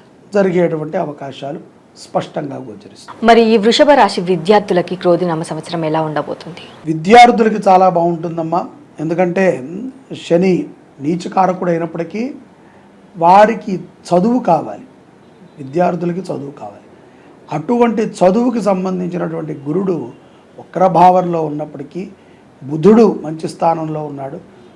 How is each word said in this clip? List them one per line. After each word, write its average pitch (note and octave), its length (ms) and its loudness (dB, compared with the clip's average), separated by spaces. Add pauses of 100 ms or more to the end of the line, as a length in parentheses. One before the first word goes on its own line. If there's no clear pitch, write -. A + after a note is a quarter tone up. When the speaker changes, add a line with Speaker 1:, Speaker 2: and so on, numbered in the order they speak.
(340)
Speaker 1:
జరిగేటువంటి E3+ 640 0
అవకాశాలు D3 600 -10 (380)
స్పష్టంగా D3+ 580 -8
గోచరిస్తాయి. - 680 -12
Speaker 2:
మరి A3+ 160 8
ఈ A3+ 160 4
వృషభ A#3 320 4
రాశి A3+ 320 4
విద్యార్థులకి F3+ 760 0
క్రోధినామ F3 460 0
సంవత్సరం E3 440 -8
ఎలా D#3 160 0
ఉండబోతుంది? D#3 560 -6 (280)
Speaker 1:
విద్యార్థులకి G#3 840 4
చాలా F#3 200 6
బాగుంటుందమ్మా. E3+ 800 -4 (300)
ఎందుకంటే E3+ 720 -2 (600)
శని F3 360 2 (360)
నీచకారకుడు F3+ 720 -2
అయినప్పటికీ F#3 640 -6 (800)
వారికి G3 580 4
చదువు F3+ 640 -2
కావాలి, D3 440 -2 (760)
విద్యార్థులకి E3+ 600 -4
చదువు C#3 320 -10
కావాలి. G#2 300 -18 (720)
అటువంటి A3+ 480 0
చదువుకి A3 600 2
సంబంధించినటువంటి F3 920 -4
గురుడు D3 560 -4 (500)
వక్రభావంలో F3 840 2
ఉన్నప్పటికీ D3+ 640 -10 (540)
బుధుడు E3 600 4
మంచి D#3+ 260 -8
స్థానంలో D#3+ 560 -4
ఉన్నాడు, C#3 340 -12 (360)